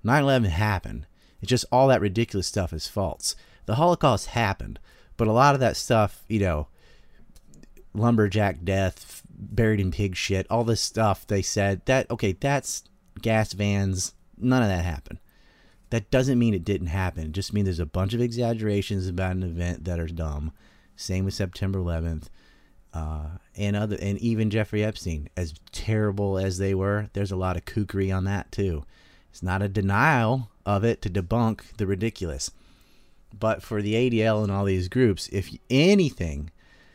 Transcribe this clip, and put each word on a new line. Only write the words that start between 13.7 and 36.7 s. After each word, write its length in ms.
none 260
of 60
that 160
happened. 340
That 200
doesn't 280
mean 140
it 120
didn't 240
happen. 380
It 60
just 200
means 140
there's 140
a 60
bunch 260
of 80
exaggerations 880
about 280
an 60
event 420
that 160
are 80
dumb. 440
Same 280
with 100
September 440
eleventh, 500
uh, 360
and 200
other, 240
and 180
even 320
Jeffrey 320
Epstein, 540
as 180
terrible 680
as 200
they 160
were, 380
there's 200
a 40
lot 200
of 100
kookery 480
on 100
that 260
too. 340
It's 120
not 200
a 60
denial 800
of 200
it 180
to 80
debunk 640
the 100
ridiculous. 640
But 240
for 200
the 120
A 140
D 160
L 180
and 80
all 140
these 240
groups, 420
if 240
anything, 800